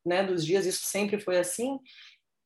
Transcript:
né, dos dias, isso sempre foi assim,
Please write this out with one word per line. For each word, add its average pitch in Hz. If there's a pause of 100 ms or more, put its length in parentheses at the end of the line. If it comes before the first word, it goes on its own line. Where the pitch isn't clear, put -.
né, 180
dos 180
dias, 185
isso 180
sempre 202
foi 180
assim, 240 (680)